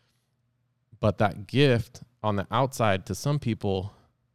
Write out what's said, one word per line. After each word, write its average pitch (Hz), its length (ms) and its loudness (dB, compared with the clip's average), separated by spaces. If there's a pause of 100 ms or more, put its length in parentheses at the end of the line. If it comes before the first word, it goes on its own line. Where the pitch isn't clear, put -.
(1000)
But 107 180 0
that 101 280 -2
gift 123 560 2 (200)
on 107 140 0
the 98 140 -2
outside 110 560 0
to 95 80 -4
some 143 240 -2
people 98 540 -2 (420)